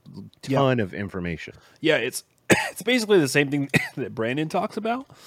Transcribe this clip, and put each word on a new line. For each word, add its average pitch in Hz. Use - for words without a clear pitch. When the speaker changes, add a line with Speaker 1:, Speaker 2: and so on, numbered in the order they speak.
Speaker 1:
Yeah. 135
Speaker 2:
ton 131
of 95
information. 87
Speaker 1:
Yeah, 156
it's, 123
<coughs> -
it's -
basically 220
the 143
same 143
thing 139
<laughs> -
that 110
Brandon 123
talks 196
about, 233